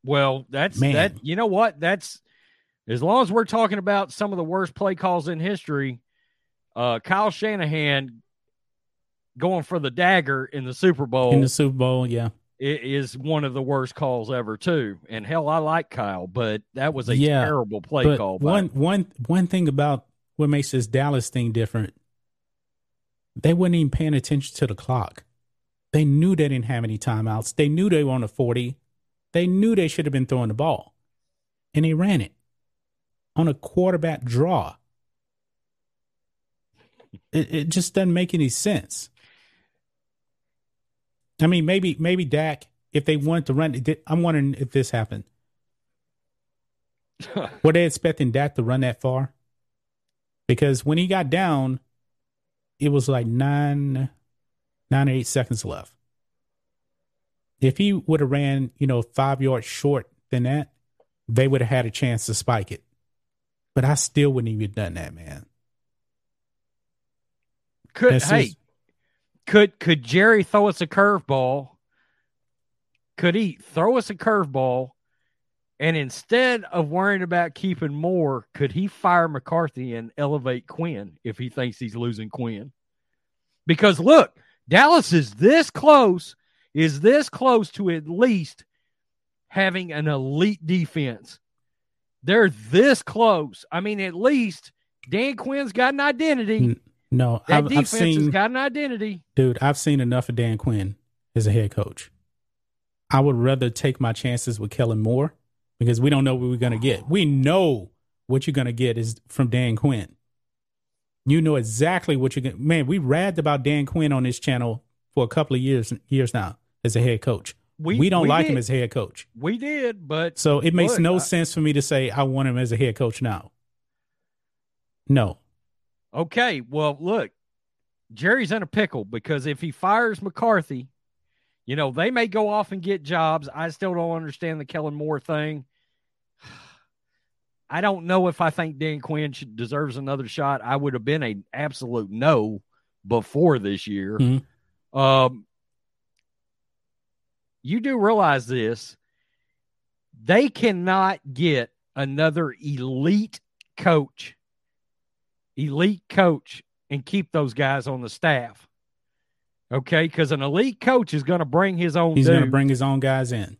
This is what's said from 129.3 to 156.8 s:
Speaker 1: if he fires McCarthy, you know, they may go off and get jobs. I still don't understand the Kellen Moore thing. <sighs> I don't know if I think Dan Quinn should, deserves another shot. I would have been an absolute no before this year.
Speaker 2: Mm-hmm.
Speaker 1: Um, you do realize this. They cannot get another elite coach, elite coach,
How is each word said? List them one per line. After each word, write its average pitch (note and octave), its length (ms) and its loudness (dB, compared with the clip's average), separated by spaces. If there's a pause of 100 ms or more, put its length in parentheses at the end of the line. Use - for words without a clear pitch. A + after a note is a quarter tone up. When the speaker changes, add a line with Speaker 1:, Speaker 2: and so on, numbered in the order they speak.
Speaker 1:
if C#3+ 140 -6
he E3+ 100 -8
fires G#3+ 520 0
McCarthy, F3+ 640 -2 (800)
you C3 80 -4
know, C#3+ 140 -2
they E3 200 -2
may A#3 180 -2
go G#3 200 -2
off G#3 240 -2
and F#3+ 80 -8
get F#3 220 -4
jobs. D#3+ 520 -2
I D#3+ 140 -6
still F3+ 240 -6
don't E3+ 240 -4
understand D#3+ 420 -8
the D3 60 -10
Kellen D3+ 300 -8
Moore D3 260 -6
thing. D3+ 460 -6 (760)
<sighs> - 1300 -20
I D#3+ 140 -4
don't F#3+ 240 -2
know F#3 220 2
if E3 120 -4
I E3+ 80 2
think D#3 300 -6
Dan D3+ 240 -4
Quinn D3+ 300 -4
should, A#2+ 220 -16
deserves B2 440 -6
another C3+ 280 -6
shot. C#3 380 -2
I B2 100 0
would C#3+ 200 -2
have A2+ 100 -6
been D3 180 0
an G#2+ 300 -6
absolute B2 580 -6
no A2 520 0 (440)
before C3 520 2
this G2 280 -4
year. G2+ 300 -6
Speaker 2:
Mm-hmm. - 800 -2
Speaker 1:
Um, C3 460 4 (2250)
you F#3+ 180 -4
do C4+ 180 -2
realize F#3+ 480 2
this. A#2 500 -4 (1300)
They A3 240 4
cannot F#3+ 720 0 (100)
get C3+ 380 0 (260)
another D3 640 0
elite C#3+ 840 -2 (340)
coach, - 640 0 (1160)
elite D#3 540 -2
coach, - 540 0 (260)